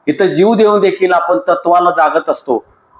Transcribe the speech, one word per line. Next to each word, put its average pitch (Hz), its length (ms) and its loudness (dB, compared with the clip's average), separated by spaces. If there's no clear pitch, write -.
इथं 185 260 0
जीव 208 200 2
देऊन 208 280 2
देखील 190 320 0
आपण 175 260 -2
तत्वाला 175 480 0
जागत 156 320 -2
असतो. 131 340 -4